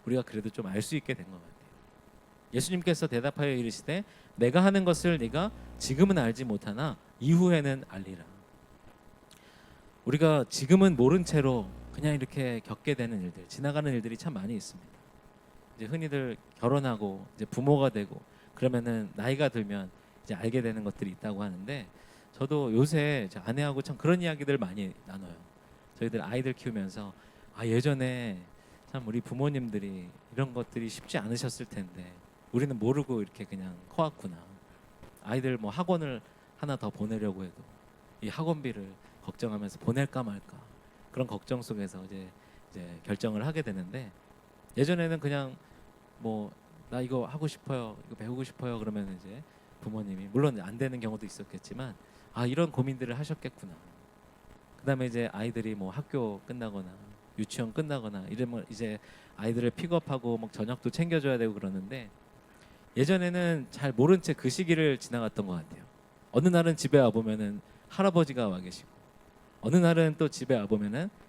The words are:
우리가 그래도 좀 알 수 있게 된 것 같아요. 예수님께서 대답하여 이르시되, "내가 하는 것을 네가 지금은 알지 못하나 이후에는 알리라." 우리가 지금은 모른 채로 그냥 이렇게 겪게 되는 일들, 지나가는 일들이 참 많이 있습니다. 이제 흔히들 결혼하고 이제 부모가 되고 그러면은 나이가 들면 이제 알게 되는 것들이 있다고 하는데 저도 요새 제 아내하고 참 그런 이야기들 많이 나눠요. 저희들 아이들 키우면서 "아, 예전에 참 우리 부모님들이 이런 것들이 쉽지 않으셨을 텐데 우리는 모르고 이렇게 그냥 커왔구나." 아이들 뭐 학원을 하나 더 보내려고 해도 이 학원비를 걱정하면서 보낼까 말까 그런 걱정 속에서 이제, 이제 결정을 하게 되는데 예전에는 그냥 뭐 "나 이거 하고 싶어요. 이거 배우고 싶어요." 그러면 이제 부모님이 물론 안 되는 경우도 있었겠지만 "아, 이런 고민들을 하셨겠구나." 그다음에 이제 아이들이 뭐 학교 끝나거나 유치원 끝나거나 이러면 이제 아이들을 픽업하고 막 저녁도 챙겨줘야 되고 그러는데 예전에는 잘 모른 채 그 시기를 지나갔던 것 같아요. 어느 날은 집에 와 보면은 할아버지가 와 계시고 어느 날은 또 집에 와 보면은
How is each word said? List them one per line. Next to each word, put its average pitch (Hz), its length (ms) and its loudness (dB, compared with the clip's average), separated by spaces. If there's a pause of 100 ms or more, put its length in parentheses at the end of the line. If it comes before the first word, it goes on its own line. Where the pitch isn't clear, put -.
우리가 123 160 2
그래도 110 280 -6
좀 107 160 -6
알 95 160 -2
수 156 140 -4
있게 135 180 -2
된 87 120 -12
것 95 120 -16
같아요. - 140 -20 (1000)
예수님께서 165 520 2
대답하여 139 440 0
이르시되, 127 540 -2 (320)
"내가 127 260 6
하는 196 220 8
것을 175 340 4
네가 143 320 0 (280)
지금은 175 400 6
알지 117 260 2
못하나 113 520 -2 (220)
이후에는 151 720 4
알리라." 95 360 -10 (1800)
우리가 151 440 4
지금은 180 480 6
모른 143 280 6
채로 131 440 2 (240)
그냥 151 220 0
이렇게 127 460 -4
겪게 - 340 -2
되는 117 280 -4
일들, 90 260 -8
지나가는 143 440 -2
일들이 113 240 -2
참 160 180 -6
많이 101 220 -6
있습니다. - 340 -12 (840)
이제 110 100 -10
흔히들 139 500 -2 (220)
결혼하고 117 680 2 (100)
이제 107 80 -6
부모가 139 460 4
되고 104 300 -4 (340)
그러면은 117 600 0
나이가 135 340 2
들면 101 420 -4 (340)
이제 113 100 -6
알게 113 280 0
되는 110 220 -2
것들이 101 280 -4
있다고 101 300 -6
하는데 104 440 -8 (460)
저도 139 400 0
요새 147 580 4
제 104 100 -12
아내하고 135 420 -2
참 143 140 -6
그런 175 260 4
이야기들 143 360 0
많이 95 340 -4 (140)
나눠요. 95 280 -12 (640)
저희들 113 240 -2
아이들 127 320 -2
키우면서 101 580 -6 (420)
"아, 117 120 -6
예전에 123 720 0 (500)
참 127 160 -8
우리 113 140 -2
부모님들이 110 880 -4 (240)
이런 127 220 -2
것들이 117 340 -4
쉽지 - 300 -6
않으셨을 117 480 -4
텐데 90 460 -12 (380)
우리는 131 280 0
모르고 127 440 0
이렇게 98 220 -10
그냥 92 320 -10 (140)
커왔구나." 151 460 -4 (840)
아이들 127 360 0
뭐 104 120 -4
학원을 156 500 0 (360)
하나 143 200 -4
더 107 140 -4
보내려고 104 540 -4
해도 87 100 -12 (680)
이 110 60 -4
학원비를 131 600 -4 (360)
걱정하면서 104 560 -6
보낼까 131 420 0
말까 101 340 -10 (560)
그런 127 160 -2
걱정 117 340 -6
속에서 98 440 -8
이제, 95 220 -12 (420)
이제 87 340 -14
결정을 107 420 -2
하게 160 160 -2
되는데 101 480 -8 (640)
예전에는 165 440 2
그냥 139 340 -2 (640)
뭐 107 320 -6 (400)
"나 123 100 -4
이거 127 260 -2
하고 151 200 -4
싶어요. 123 500 -6 (100)
이거 117 100 -14
배우고 123 280 -6
싶어요." 123 340 -6
그러면 104 420 -4
이제 101 220 -16 (400)
부모님이 101 500 -8
물론 131 280 2
안 101 180 -10
되는 127 200 -4
경우도 110 280 -6
있었겠지만 104 680 -12 (380)
"아, 120 140 0
이런 151 260 2
고민들을 127 460 -2
하셨겠구나." 143 540 -8 (1080)
그다음에 131 280 0
이제 117 260 -2
아이들이 110 440 -4
뭐 95 140 -6
학교 113 560 -4
끝나거나 107 420 -8 (500)
유치원 113 340 -4
끝나거나 110 580 -4
이러면 117 380 -4
이제 107 300 -6 (380)
아이들을 117 340 2
픽업하고 143 680 -2
막 110 140 -8
저녁도 120 380 -4
챙겨줘야 156 480 2
되고 113 160 0
그러는데 98 560 -6 (880)
예전에는 175 760 2
잘 135 220 -2
모른 156 300 8
채 165 120 0
그 - 160 0
시기를 160 480 4
지나갔던 113 480 -4
것 92 80 -4
같아요. 82 300 -8 (480)
어느 151 160 6
날은 165 280 4
집에 147 220 6
와 123 120 8
보면은 107 500 -2 (280)
할아버지가 160 600 2
와 92 100 -2
계시고 92 300 -14 (720)
어느 - 160 2
날은 165 420 6
또 156 100 4
집에 127 300 0
와 104 80 -2
보면은 107 420 0 (200)